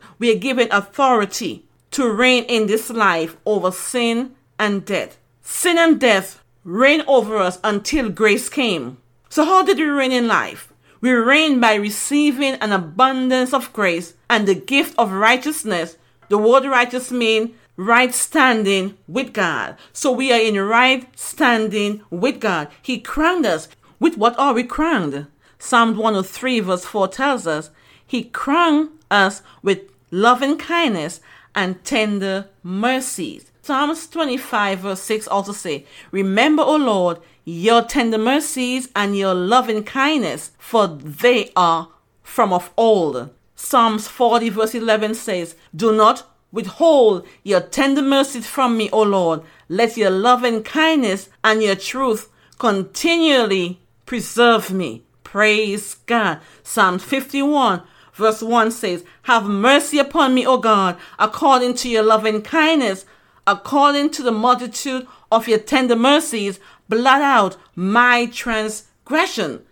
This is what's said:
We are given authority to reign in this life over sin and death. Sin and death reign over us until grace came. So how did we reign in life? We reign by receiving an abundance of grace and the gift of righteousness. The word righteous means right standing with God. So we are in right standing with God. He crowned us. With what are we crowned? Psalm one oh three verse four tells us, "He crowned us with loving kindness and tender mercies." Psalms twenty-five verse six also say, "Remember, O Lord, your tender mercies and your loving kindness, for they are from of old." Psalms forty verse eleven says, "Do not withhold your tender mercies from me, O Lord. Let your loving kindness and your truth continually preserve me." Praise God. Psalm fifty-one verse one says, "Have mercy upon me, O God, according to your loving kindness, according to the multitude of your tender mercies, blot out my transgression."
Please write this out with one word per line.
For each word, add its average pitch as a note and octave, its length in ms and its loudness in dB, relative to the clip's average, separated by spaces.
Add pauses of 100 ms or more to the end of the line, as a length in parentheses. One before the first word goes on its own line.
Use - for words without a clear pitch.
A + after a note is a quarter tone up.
(180)
We A3+ 140 2
are G#3+ 60 -2
given A#3 320 0
authority G3+ 960 0 (280)
to B3+ 160 0
reign A#3+ 360 2
in A3 220 0
this A3+ 240 -2
life F3+ 460 0 (100)
over F#3 260 0
sin A#3+ 600 -4 (260)
and G3+ 260 -2
death. F#3 320 -6 (260)
Sin - 360 0
and E4 200 4
death G3+ 440 0 (220)
reign C4 420 2
over A3 320 2
us F3+ 260 -2
until G#3+ 460 -2
grace G#3+ 380 2
came. D#3+ 500 -4 (300)
So D4+ 160 0
how F#4 180 4
did E4 160 2
we D#4 60 0
reign C#4 280 0
in A#3+ 160 0
life? B2 440 -4 (280)
We B3+ 120 2
reign C4 480 2
by A3 140 6
receiving C4+ 800 0
an G#3+ 180 -4
abundance B3+ 800 0
of A#3+ 180 -4
grace F3+ 420 -2 (140)
and G#3+ 180 2
the F#3+ 80 4
gift - 440 -2
of G#3+ 140 2
righteousness. G#3+ 840 -2 (320)
The G3+ 80 2
word A#3+ 300 4
righteous B3 440 -2
means A3+ 420 0 (240)
right A#3 380 2
standing G3+ 840 0 (100)
with B3+ 240 -6
God. D#3 440 -4 (180)
So C4+ 180 0
we B3+ 180 0
are A#3 80 4
in A3 220 2
right B3 480 2 (100)
standing G#3+ 920 -2
with G3 280 -2
God. E3+ 300 -4 (140)
He B3 160 -6
crowned D#4+ 480 -2
us. E3 220 -2 (300)
With F4 200 0
what A#3 200 2
are C4+ 140 2
we A#3+ 120 -2
crowned? F#3+ 600 -2 (320)
Psalm A3+ 380 2
one A3 180 0
oh F#3+ 80 0
three A#3+ 380 -4
verse F#3 240 -2
four G3 240 -2
tells B3+ 380 -4
us, D#3 240 -4 (360)
"He A3+ 180 -6
crowned D#4 640 0 (200)
us G3+ 300 2 (220)
with F#3+ 160 0 (320)
loving B3 480 2
kindness A3 600 -4 (340)
and F#3 280 -4
tender G3+ 640 -2 (140)
mercies." G3 880 -6 (120)
Psalms D4 440 -4
twenty-five B3 760 -4
verse F#3+ 200 -8
six A3 260 -6
also G3+ 260 -4
say, D#3 340 -8 (240)
"Remember, G#3+ 520 2
O D4+ 140 2
Lord, G3 420 0 (260)
your G3+ 380 2
tender A3+ 360 -2
mercies B3+ 760 -2
and G3+ 220 -2
your F#3+ 180 0
loving G#3+ 500 0
kindness, C4+ 760 -4
for G#3+ 280 0
they D#3 680 0
are E3+ 320 0 (340)
from G#3 300 0
of F3+ 240 -2
old." E3 540 2 (240)
Psalms A3 540 0
forty A#3 420 0
verse A3 240 -2
eleven A3 400 -2
says, F3+ 400 -8 (200)
"Do G#3+ 180 0
not A3 340 2 (260)
withhold A3 720 2 (200)
your F#3+ 160 2
tender C#4 420 0
mercies C4+ 440 0
from B3 300 -2
me, A3 160 -2
O A3 100 4
Lord. F3+ 380 0 (280)
Let A3 280 -2
your G3+ 140 2
loving A#3 540 2
kindness C#4 640 0 (160)
and A3 180 2
your G3 140 2
truth B3 520 -4 (300)
continually G#3+ 1200 0 (240)
preserve A#3 680 0
me." D#3 320 -6 (180)
Praise G#3 760 -2 (100)
God. G3+ 340 -2 (240)
Psalm F#3 340 0
fifty-one C4+ 840 0 (320)
verse G#3+ 280 0
one A3+ 300 2
says, F3+ 320 -6 (180)
"Have A3+ 220 2
mercy A#3+ 540 2
upon C#4 360 2
me, B3+ 100 2
O C4 120 2
God, G3 400 2 (220)
according B3 560 2
to B3 140 -6
your A3+ 140 2
loving G#3+ 400 2
kindness, D4 640 0 (420)
according C#4+ 640 2
to D4 120 -8
the B3 100 0
multitude B3 720 -2 (240)
of A3+ 160 2
your A3 120 2
tender A#3 380 0
mercies, A#3 640 0 (300)
blot C4 340 2
out A#3 340 2 (200)
my A#3+ 500 2
transgression." A3 1300 -6 (120)